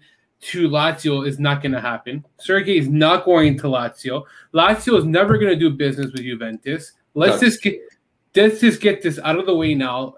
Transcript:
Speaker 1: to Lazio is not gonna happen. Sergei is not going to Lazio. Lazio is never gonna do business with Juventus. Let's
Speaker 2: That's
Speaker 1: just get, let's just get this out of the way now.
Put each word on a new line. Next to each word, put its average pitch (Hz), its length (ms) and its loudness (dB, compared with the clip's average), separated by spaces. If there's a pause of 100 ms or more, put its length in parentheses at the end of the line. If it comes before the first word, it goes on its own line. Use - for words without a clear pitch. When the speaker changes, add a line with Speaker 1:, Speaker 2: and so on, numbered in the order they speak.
(400)
Speaker 1:
to 170 280 -2
Lazio 147 580 -2
is 139 120 -6
not 143 240 -2
gonna 131 180 -4
happen. 123 460 -8 (120)
Sergei 190 380 0
is 139 120 0
not 156 360 2
going 156 340 4
to 147 100 -6
Lazio. 127 560 -6 (280)
Lazio 202 460 2
is 156 60 2
never 196 340 2
gonna 196 180 2
do 156 140 2
business 135 420 -4
with 131 100 -8
Juventus. 120 720 -10 (220)
Let's 196 260 2
Speaker 2:
That's 233 140 4
Speaker 1:
just - 80 -10
get, - 180 -4 (560)
let's 214 240 4
just 233 220 2
get 202 200 0
this 151 180 -4
out 160 180 -2
of 190 80 -4
the 190 80 0
way 160 200 0
now. 131 440 -4